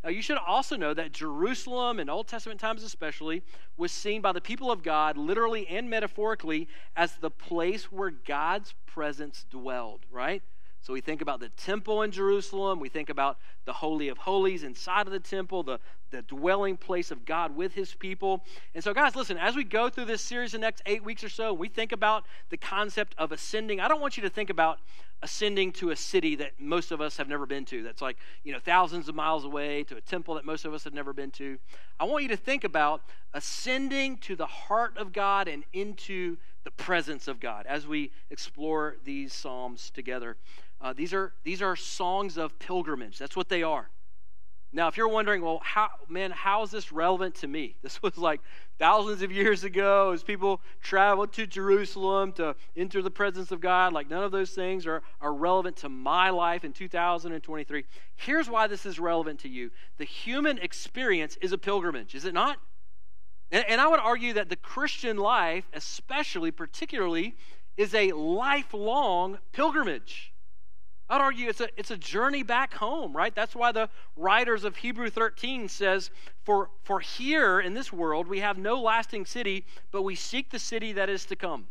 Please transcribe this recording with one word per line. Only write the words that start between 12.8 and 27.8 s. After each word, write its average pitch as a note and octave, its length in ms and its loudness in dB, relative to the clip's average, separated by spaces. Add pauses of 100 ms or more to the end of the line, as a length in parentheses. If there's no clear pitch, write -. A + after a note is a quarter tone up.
think D3+ 180 -2
about C#3 300 0 (260)
the C3 80 -4
Holy D#3 360 -2
of B2 100 -4
Holies F#3+ 460 2
inside F3+ 420 0
of F#3+ 80 -2
the G3 40 -2
temple, F#3 440 -2
the, C3 180 -2 (300)
the B2+ 100 -4
dwelling F#3 560 0
place F3 340 -2
of B2+ 140 -4
God D#3+ 320 -2
with F#3 160 -2
his F#3+ 220 -2
people. F#3+ 500 -2 (300)
And E3 100 -4
so, D4+ 80 0
guys, C4+ 240 4
listen, G3 220 -2
as G#3+ 180 2
we C#4 80 0
go A3 240 2
through B3 160 -2
this G#3+ 160 -2
series A#3+ 320 -2
the A3+ 60 -4
next A3 260 0
eight G#3 180 0
weeks A3 220 -4
or G3+ 60 -4
so, A3 240 0
we F3 140 -2
think A3+ 240 -2
about G#3+ 340 2 (240)
the E3+ 80 -2
concept G3+ 580 -2
of D#3 160 0
ascending. G#3+ 480 -2
I G#3+ 80 2
don't D4+ 140 4
want C#4 160 0
you G#3 60 -2
to - 40 0
think G3+ 220 -2
about D#3+ 280 4 (440)
ascending G3 500 0
to F3 160 0
a D3+ 80 0
city D#3+ 400 2
that C#3 240 -4
most E3 320 0
of D3 80 -2
us D3+ 160 -2
have C#3 140 -2
never C#3+ 160 -2
been C#3 180 -2
to, A#2 180 -4